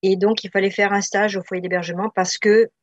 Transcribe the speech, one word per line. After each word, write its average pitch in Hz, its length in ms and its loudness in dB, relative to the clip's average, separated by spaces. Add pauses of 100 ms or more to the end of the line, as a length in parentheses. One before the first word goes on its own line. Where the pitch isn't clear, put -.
Et 190 160 2
donc, 208 260 0
il 190 80 -12
fallait 196 200 0
faire 202 240 0
un 202 80 0
stage 202 340 -2
au 185 60 -6
foyer 185 180 -8
d'hébergement 180 480 -4
parce 185 300 -2
que 220 320 4 (120)